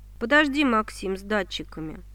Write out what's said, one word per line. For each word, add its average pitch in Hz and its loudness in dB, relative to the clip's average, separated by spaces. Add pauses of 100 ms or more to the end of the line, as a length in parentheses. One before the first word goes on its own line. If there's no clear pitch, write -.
(180)
Подожди, 285 4
Максим, 214 0
с 190 -10
датчиками. 185 -4 (120)